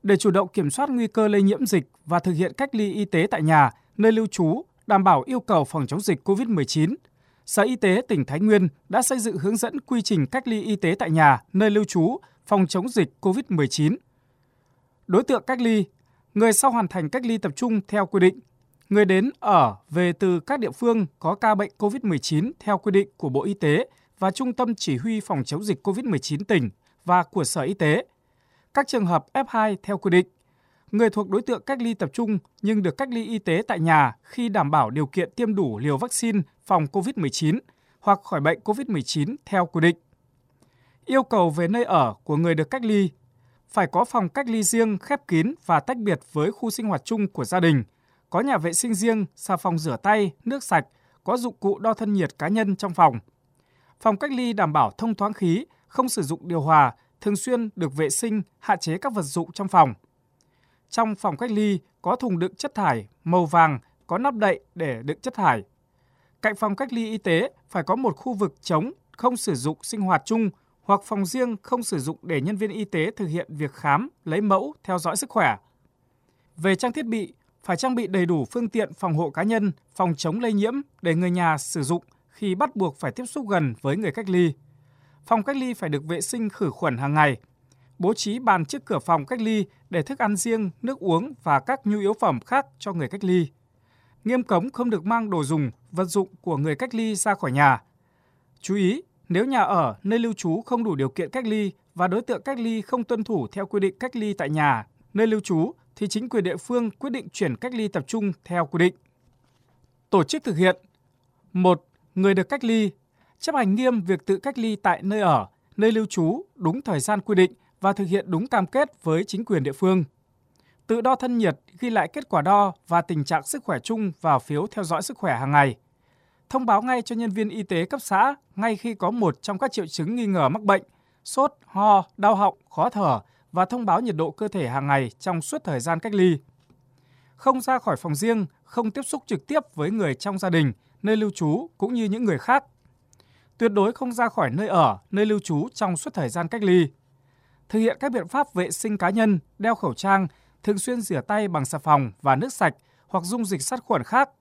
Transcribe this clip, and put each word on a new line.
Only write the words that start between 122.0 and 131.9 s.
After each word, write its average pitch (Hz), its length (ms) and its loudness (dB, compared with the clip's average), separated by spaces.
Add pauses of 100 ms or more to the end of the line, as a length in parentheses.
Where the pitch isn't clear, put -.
kết - 220 -12
quả 156 120 0
đo 196 320 2 (140)
và 170 140 2
tình 156 220 -4
trạng 151 200 -2
sức 285 200 -8
khỏe 147 160 -4
chung 220 320 -4 (100)
vào 165 180 4
phiếu 151 280 -4
theo 208 160 -6
dõi 160 180 -2
sức - 160 -10
khỏe 175 200 -2
hàng 135 140 -2
ngày. 139 240 4 (720)
Thông 254 160 -2
báo 220 160 4
ngay 247 200 -2
cho 240 140 -8
nhân 226 140 -4
viên 208 200 -2
y 208 140 -8
tế 175 220 -2
cấp 277 160 -8
xã 233 340 2 (200)
ngay 214 200 -2
khi 233 180 -8
có 196 180 -2
một 208 300 -2
trong 196 180 -6
các 269 120 -2
triệu 180 160 -6
chứng 165 280 -6
nghi 240 100 -2
ngờ 175 240 2
mắc 214 140 -4
bệnh, 196 200 2 (400)
sốt, - 300 0 (120)
ho, 196 400 4 (120)